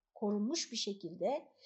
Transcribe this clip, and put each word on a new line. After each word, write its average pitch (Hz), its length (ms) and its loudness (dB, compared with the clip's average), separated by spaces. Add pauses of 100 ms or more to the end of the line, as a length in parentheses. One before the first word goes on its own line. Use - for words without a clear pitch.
(140)
korunmuş 208 580 2
bir 226 40 -4
şekilde 202 720 0 (180)